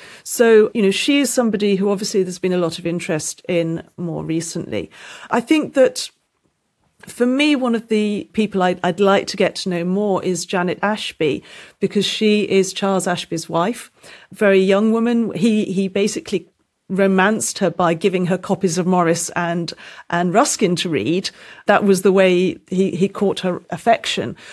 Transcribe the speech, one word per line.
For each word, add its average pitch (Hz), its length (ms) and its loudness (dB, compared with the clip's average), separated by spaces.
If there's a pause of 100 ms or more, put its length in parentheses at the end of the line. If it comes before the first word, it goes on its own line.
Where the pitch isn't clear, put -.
(240)
So, 226 500 4
you 220 80 0
know, 196 80 4
she 277 300 0
is 269 120 0
somebody 208 440 0
who 202 140 0
obviously 202 320 -2
there's 180 160 -6
been 185 140 -2
a 180 60 0
lot 165 200 -2
of 170 80 -10
interest 175 640 -6
in 165 340 -2 (140)
more 160 280 -6
recently. 160 640 -6 (400)
I 240 100 0
think 302 340 -2
that 254 360 2 (960)
for - 200 -2
me, 285 300 2
one 240 180 0
of 226 140 -4
the 214 440 -2
people 202 300 0
I'd, 180 220 0
I'd 175 160 -2
like 196 280 4
to - 80 -8
get 185 200 0
to - 120 -6
know 175 160 -4
more 190 380 0
is 180 240 -4
Janet 180 340 -2
Ashby, 196 640 -2 (380)
because 196 260 0
she 208 420 0
is 190 240 2
Charles 196 360 -2
Ashby's 170 400 -6
wife, 175 420 -4 (400)
very 190 300 4
young 202 320 4
woman. 233 420 0
He, 214 300 2
he 190 240 -2
basically 190 600 -4 (400)
romanced 196 720 2
her 180 100 2
by 170 240 0
giving 180 320 0
her 180 100 0
copies 180 400 -2
of 180 100 -2
Morris 170 440 2
and, 170 420 -4 (380)
and 175 240 -2
Ruskin 180 420 2
to 180 140 -4
read. 151 400 -2 (340)
That 202 200 2
was 190 180 4
the 196 100 4
way 185 460 2 (100)
he, 185 260 0
he 185 140 0
caught - 320 -2
her 180 300 -4
affection. - 640 -2 (160)